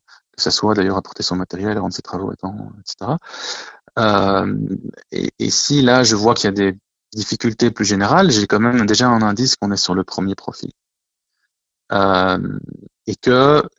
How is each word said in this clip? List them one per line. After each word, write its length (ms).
que 60
ça 100
soit 220
d'ailleurs 220
apporter 280
son 120
matériel, 420
rendre 160
ses 80
travaux 280
à 60
temps, 200
et 60
cetera. 340
Euh, 560
et, 280
et 120
si 320
là, 220
je 100
vois 200
qu'il 100
y 40
a 40
des 260
difficultés 580
plus 160
générales, 440
j'ai 160
quand 140
même 260
déjà 220
un 140
indice 340
qu'on 160
est 40
sur 180
le 100
premier 300
profil. 360
Euh, 680
et 80
que 480